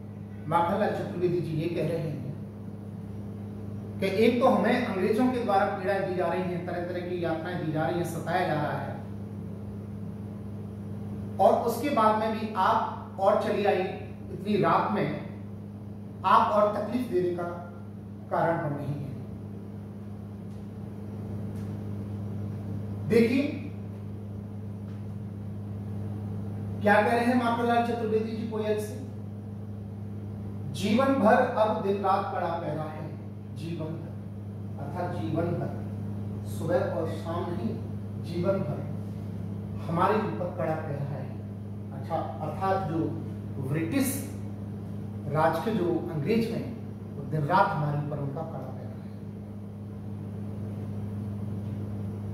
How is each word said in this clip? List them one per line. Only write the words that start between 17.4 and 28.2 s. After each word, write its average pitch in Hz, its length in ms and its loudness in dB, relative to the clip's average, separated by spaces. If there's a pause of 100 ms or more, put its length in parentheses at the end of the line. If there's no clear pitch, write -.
कारण 147 400 2
बन 143 60 0
रही 139 180 -2
हैं। - 200 -4 (4000)
देखिए 233 400 6 (3250)
क्या 208 200 8
कह 220 60 6
रहे 240 180 4
हैं 240 180 6
माखनलाल 233 440 4
चतुर्वेदी 220 440 2